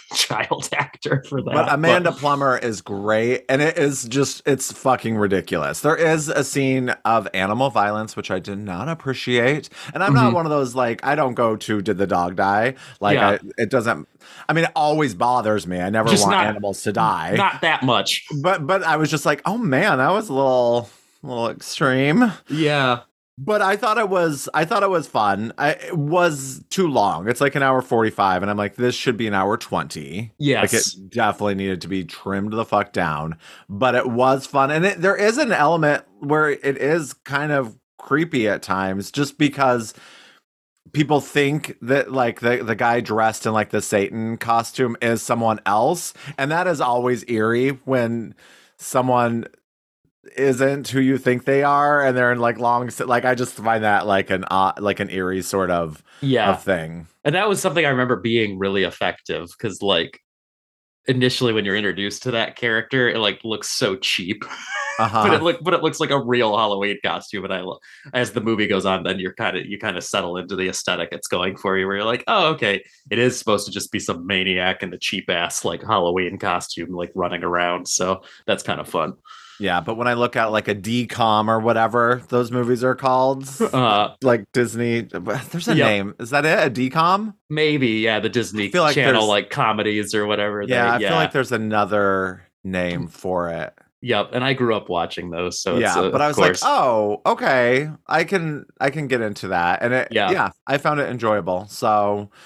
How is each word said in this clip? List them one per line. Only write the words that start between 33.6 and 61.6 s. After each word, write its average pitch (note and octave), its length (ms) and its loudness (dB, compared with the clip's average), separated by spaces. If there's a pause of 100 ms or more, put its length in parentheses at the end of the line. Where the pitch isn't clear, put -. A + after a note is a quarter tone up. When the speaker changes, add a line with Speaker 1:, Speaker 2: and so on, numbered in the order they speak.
Speaker 2:
But A#2+ 260 0
it A#2+ 160 2
was C3 360 2
fun, C#3 240 2
and D#3+ 140 0
it, F#3+ 160 -2
there F#3+ 160 2
is A3 220 2
an C4 140 0
element D3+ 520 2 (160)
where D3+ 300 2
it C#3 280 -2
is D3+ 340 0
kind C#3+ 400 -4
of B2+ 240 -2 (220)
creepy D3 500 0
at F#2+ 140 -2
times, F#2+ 480 -4
just C#3+ 280 -4
because C3+ 560 2 (960)
people D3 280 2
think C#3+ 600 -2
that, B2+ 300 0
like, B2 280 -2
the, A#2+ 220 0
the A2+ 140 -2
guy A#2+ 240 2
dressed A2 460 0
in, A2+ 60 2
like, G#2+ 180 0
the G#2+ 120 0
Satan A2+ 560 -2
costume A#2 640 -2
is A#2 200 2
someone A2+ 440 0
else, B2 480 0 (240)
and C#3 120 -2
that F3 160 0
is D#3+ 140 0
always B2 480 0
eerie A#2 420 2 (140)
when A#2 500 -2 (440)
someone A#2+ 680 0 (880)
isn't C3+ 520 2
who C3 120 0
you C3 180 2
think B2 260 0
they C#3 180 4
are, C#3+ 420 4
and C3 120 2
they're B2 160 4
in, B2 80 0
like, A#2 180 2
long A#2+ 280 2
s-, A2+ 140 -10
like, B2 240 2
I B2+ 100 4
just B2 200 -2
find A2 300 0
that, G#2 220 4
like, G2 240 2
an, F#2 200 0
uh, F#2+ 280 4
like, G2+ 220 -2
an G2 100 -4
eerie F#2 320 -4
sort F#2+ 280 0
of, E2+ 320 -2 (180)
Speaker 1:
Yeah. A#2+ 300 2
Speaker 2:
of F#2 120 -2
thing. E2 440 -4 (180)
Speaker 1:
And D3+ 100 2
that G3+ 140 0
was G3+ 120 0
something E3+ 240 2
I C#3+ 60 2
remember B2+ 260 2
being A2 420 0
really G2 260 0
effective, E2+ 640 -4 (100)
'cause, G2 240 -8
like, F#2 380 0 (840)
initially B2+ 460 2
when G#2+ 120 0